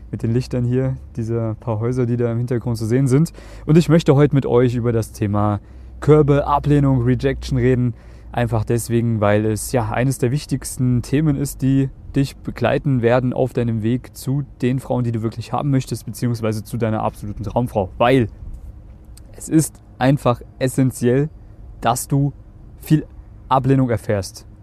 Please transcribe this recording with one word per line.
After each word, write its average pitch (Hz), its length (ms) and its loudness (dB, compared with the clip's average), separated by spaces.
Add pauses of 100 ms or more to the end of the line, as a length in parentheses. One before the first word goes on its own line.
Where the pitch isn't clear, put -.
(100)
mit 107 120 -10
den 113 100 -2
Lichtern 127 320 -2
hier, 131 320 -2 (200)
dieser 113 380 -4
paar 110 260 -6
Häuser, 123 260 -2
die 120 100 -2
da 117 160 0
im 117 60 -2
Hintergrund 120 400 -4
zu 110 80 -4
sehen 131 220 2
sind. 147 240 4 (340)
Und 151 100 6
ich 175 120 6
möchte 160 260 6
heute 143 200 4
mit 131 120 2
euch 123 280 4
über 117 180 0
das 110 200 -2
Thema 104 480 0 (400)
Körbe, 143 460 4
Ablehnung, 143 560 2
Rejection 127 560 0
reden. 123 360 2 (380)
Einfach 117 320 0
deswegen, 117 560 0
weil 104 260 4
es 107 260 -4
ja 117 180 0
eines 127 280 0
der 120 120 0
wichtigsten 127 720 -2
Themen 147 340 0
ist, 139 260 -6
die 135 280 2 (240)
dich 139 220 -2
begleiten 123 640 -2
werden 123 300 2
auf 131 200 -2
deinem 117 300 -2
Weg 120 340 -4
zu 139 280 -4 (180)
den 127 160 0
Frauen, 123 260 -2
die 117 80 -4
du 110 100 -4
wirklich 110 300 -6
haben 143 180 -2
möchtest, 127 360 -2
beziehungsweise 110 580 -4
zu - 120 -8
deiner 110 260 -2
absoluten 107 420 -6
Traumfrau. 104 540 -2
Weil 120 300 4 (1040)
es - 160 -16
ist - 340 0 (160)
einfach 127 420 2 (180)
essentiell, 131 680 0 (520)
dass 120 280 -2
du 139 240 0 (480)
viel 151 260 2 (420)
Ablehnung 131 420 2
erfährst. - 580 -4 (140)